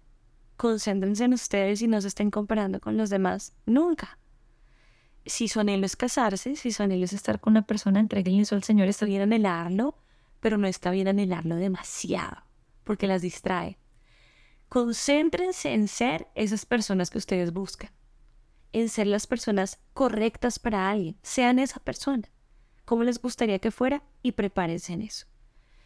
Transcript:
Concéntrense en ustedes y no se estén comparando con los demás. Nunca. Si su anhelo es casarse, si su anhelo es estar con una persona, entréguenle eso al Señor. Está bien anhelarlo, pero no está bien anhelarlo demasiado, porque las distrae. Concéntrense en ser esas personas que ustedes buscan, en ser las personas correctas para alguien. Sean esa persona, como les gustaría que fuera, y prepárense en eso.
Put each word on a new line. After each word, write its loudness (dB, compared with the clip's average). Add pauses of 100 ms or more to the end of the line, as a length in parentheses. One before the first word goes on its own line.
(560)
Concéntrense 0
en 4
ustedes 0
y 0
no 4
se -4
estén -2
comparando -2
con -4
los 0
demás. -2 (120)
Nunca. 2 (1080)
Si -4
su -2
anhelo 2
es -4
casarse, -2
si -4
su -2
anhelo 2
es -2
estar -2
con 4
una 6
persona, 2
entréguenle 2
eso 0
al 0
Señor. 4
Está 0
bien 0
anhelarlo, 0 (420)
pero 0
no 2
está -2
bien 0
anhelarlo 0
demasiado, -4 (400)
porque -2
las 0
distrae. -6 (920)
Concéntrense 0
en 2
ser -2
esas -2
personas 0
que -8
ustedes -2
buscan, -10 (840)
en 0
ser 0
las 2
personas -2 (140)
correctas 0
para 0
alguien. -2
Sean 4
esa 0
persona, -4 (540)
como 0
les 0
gustaría 0
que -2
fuera, 0 (200)
y 0
prepárense -2
en -6
eso. -12 (600)